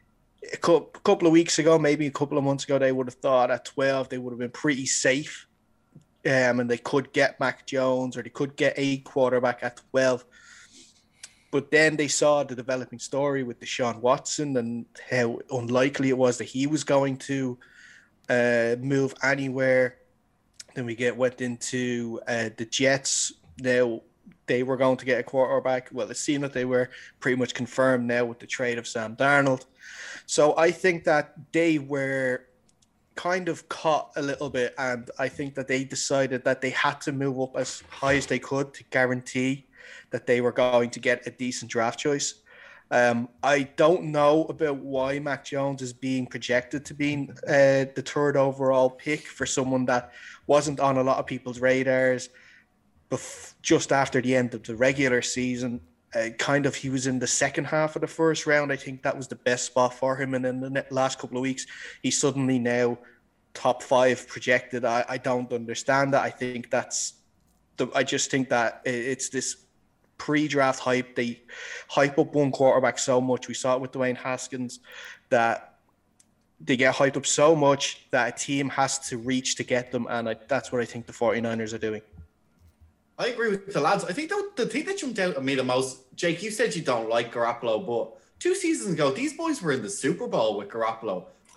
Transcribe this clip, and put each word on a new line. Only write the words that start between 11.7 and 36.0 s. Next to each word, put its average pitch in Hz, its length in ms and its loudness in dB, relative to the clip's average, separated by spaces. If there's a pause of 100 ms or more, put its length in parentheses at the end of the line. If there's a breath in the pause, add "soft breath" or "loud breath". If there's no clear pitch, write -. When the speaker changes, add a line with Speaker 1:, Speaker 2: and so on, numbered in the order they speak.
Speaker 1:
they 147 100 0
saw 147 360 4
the 123 120 -8
developing 123 440 -6
story 139 440 -2
with 120 160 -10
Deshaun 117 400 -4
Watson 139 560 0
and 117 300 -4 (240)
how 120 300 0 (120)
unlikely 131 560 0
it 131 100 2
was 123 200 2
that 110 80 -8
he 131 200 -4
was 147 200 -2
going 139 320 2
to, 131 400 -4 (720 loud breath)
uh, 120 500 2
move 135 340 0 (100)
anywhere. 131 720 2 (760)
Then 127 120 -6
we 117 100 -6
get, 120 220 -2
went 123 240 0
into, 120 880 -4
uh, 113 260 -2
the 120 80 -6
Jets. - 720 0 (260)
Now 127 420 2 (440)
they 127 180 0
were 131 140 -2
going 131 180 4
to - 80 -10
get 127 160 2
a 123 40 -4
quarterback. 131 680 0
Well, 117 180 -6
it 120 60 -8
seemed 143 300 -2
that 135 80 -6
they 127 100 -2
were 127 260 0 (300 loud breath)
pretty 127 160 0
much 123 180 -2
confirmed 127 540 0
now 120 160 0
with 113 160 -8
the - 80 -20
trade 120 300 -4
of 117 100 -10
Sam 113 300 -8
Darnold. 139 480 4 (600 loud breath)
So 151 280 4
I 165 160 4
think 170 320 0
that 151 300 2 (180)
they 165 260 2
were 135 680 -2 (720)
kind 180 340 -2
of - 180 -6
caught - 480 -2
a 160 60 -4
little 139 280 -4
bit, 123 280 -2
and 123 420 -4
I 131 80 -2
think 139 280 -8
that 135 120 -6
they 131 160 0
decided 135 600 -2